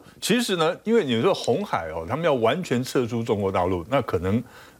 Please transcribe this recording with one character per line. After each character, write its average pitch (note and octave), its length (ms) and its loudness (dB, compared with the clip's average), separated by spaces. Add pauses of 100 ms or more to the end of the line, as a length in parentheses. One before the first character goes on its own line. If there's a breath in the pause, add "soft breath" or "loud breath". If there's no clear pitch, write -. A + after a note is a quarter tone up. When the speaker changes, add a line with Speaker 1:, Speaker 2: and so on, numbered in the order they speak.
Speaker 1:
嗯。 - 160 -20
Speaker 2:
其 A#3+ 200 2
实 G#3+ 140 -2
呢， E3 280 2
因 A3 120 2
为 G#3+ 80 4
你 A#2 180 0
说 - 120 4
鸿 D#3 320 0
海 E2 240 -4
哦， E2 180 -6
他 A#2+ 80 -4
们 D#3+ 80 -2
要 D3+ 120 4
完 B2 280 2
全 B2+ 200 -2
撤 B2+ 220 0
出 A#2 160 -4
中 A2+ 200 0
国 F#2+ 100 0
大 F#2 140 2
陆， F2+ 240 -2
那 C3+ 120 2
可 - 180 -4
能， G2+ 220 0 (380 loud breath)